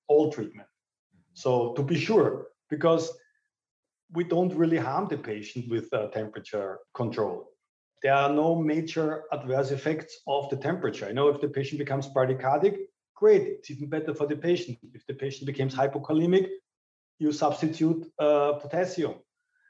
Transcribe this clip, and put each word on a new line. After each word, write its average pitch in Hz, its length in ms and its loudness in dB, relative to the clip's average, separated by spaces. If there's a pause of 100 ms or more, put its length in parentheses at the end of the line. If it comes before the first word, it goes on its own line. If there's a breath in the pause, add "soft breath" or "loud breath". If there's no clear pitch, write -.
all 147 240 6
treatment. - 360 -10 (680)
So 120 400 2
to 143 100 -2
be 165 140 0
sure, 190 500 2 (200)
because 165 440 2 (1000 soft breath)
we 170 120 -2
don't 175 320 2
really 165 200 4
harm 143 320 -2
the 143 100 -4
patient 113 520 -8
with, 113 220 -2
uh, 107 160 -2
temperature 104 720 -8 (140)
control. 104 540 -4 (540)
There 135 100 4
are 139 160 4
no 156 280 2
major 156 680 -2 (100)
adverse 131 380 -2
effects 156 560 -4
of 139 240 -2
the 135 60 -2
temperature. 127 500 -4
You 104 80 -8
know, 139 140 4
if 147 120 0
the 147 80 -2
patient 135 300 -4
becomes 139 300 -4
bradycardic, 131 680 2 (380)
great, 208 280 6
it's - 280 -8
even 143 180 -8
better 156 260 -4
for 147 120 -2
the 147 100 -2
patient. 170 420 -2 (140)
If - 140 -20
the 135 80 -8
patient 135 320 -8
becomes 135 300 -2
hypokalemic, 156 720 2 (720)
you 151 100 2
substitute, 160 760 0 (140)
uh, 147 360 4
potassium. 160 600 -4 (540)